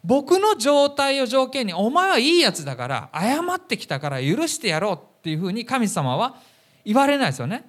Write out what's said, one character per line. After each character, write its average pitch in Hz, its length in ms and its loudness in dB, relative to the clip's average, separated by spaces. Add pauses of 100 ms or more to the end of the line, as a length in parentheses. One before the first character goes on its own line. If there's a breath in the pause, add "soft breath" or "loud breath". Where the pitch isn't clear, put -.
僕 277 360 2
の 427 160 4
状 285 340 4
態 277 320 0
を 254 40 2
条 262 240 0
件 262 160 -4
に、 180 80 -4
「お 202 160 0
前 359 200 2
は 339 80 4
い 233 60 2
い 339 160 4
や 247 120 4
つ 175 120 -8
だ 139 120 -6
か 123 120 -8
ら、 120 260 -4
謝 226 280 0
っ 359 180 -4
て - 180 -6
き - 80 -14
た 139 140 -6
か 143 120 -6
ら 131 100 -4
許 220 260 0
し - 120 -6
て 214 100 -2
や 160 100 0
ろ 196 140 -2
う」 - 20 -2
っ - 260 -20
て 165 80 -8
い 156 60 -2
う 156 40 -4
ふ 190 60 -4
う 180 60 -4
に 226 140 -6
神 247 220 0
様 139 280 -2
は 240 200 -2 (500 soft breath)
言 214 100 0
わ 277 120 6
れ 285 100 2
な 262 80 0
い - 20 0
で 139 60 -2
す - 60 -10
よ 123 80 -4
ね。 233 220 -8